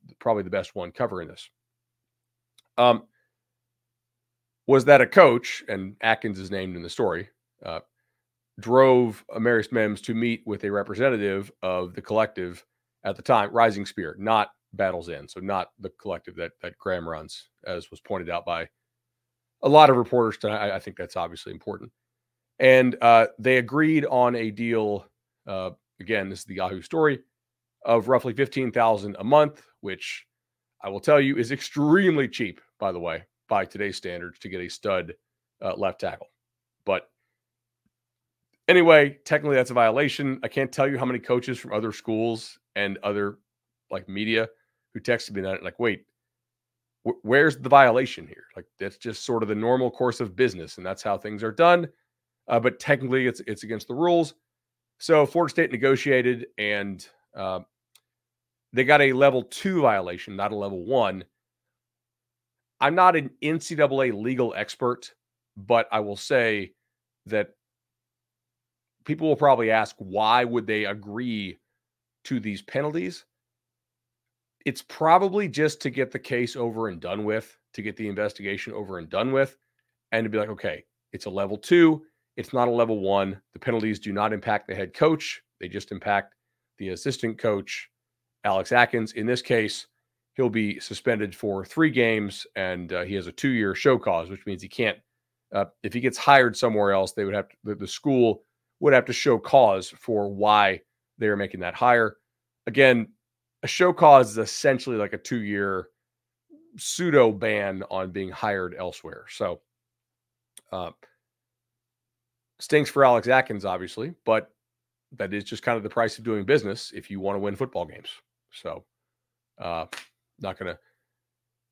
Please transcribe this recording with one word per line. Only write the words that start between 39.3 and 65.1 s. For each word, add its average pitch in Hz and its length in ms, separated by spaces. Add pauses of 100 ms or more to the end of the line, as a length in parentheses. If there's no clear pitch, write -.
that's 127 140
a 120 40
violation. 131 680
I 117 60
can't 135 240
tell 135 160
you 135 100
how 123 60
many 123 160
coaches 123 380
from 104 140
other 107 200
schools 113 640 (160)
and 101 280
other, 101 360 (520)
like, 92 180
media 110 400 (440)
who - 80
texted 117 320
me 98 100
that, 95 200
like, 90 160
"Wait, 113 280 (1000)
wh-, - 180
where's 143 320
the 131 120
violation 127 580
here?" - 200 (100)
Like, 90 100 (140)
that's 98 180
just - 260
sort 113 200
of 104 40
the 107 60
normal 120 360
course 123 300
of 98 140
business, 90 440
and 90 80
that's 95 160
how 101 140
things 107 280
are 110 80
done. 170 360 (600)
Uh, 120 100
but 123 220
technically, 131 460
it's, 120 200
it's 107 160
against 110 260
the 120 60
rules. 165 400 (640)
So 151 280
Florida 165 240
State - 200
negotiated, 127 760 (100)
and, 101 500 (280)
uh, 95 260 (1120)
they 123 120
got 143 160
a 135 120
level 127 300
two 190 400
violation, 95 540
not 101 160
a 107 40
level 98 280
one. 98 400 (1600)
I'm 143 140
not 180 220
an 143 140 (120)
N 156 180
C - 140
double 135 280
A 127 100
legal 120 440
expert, - 560 (440)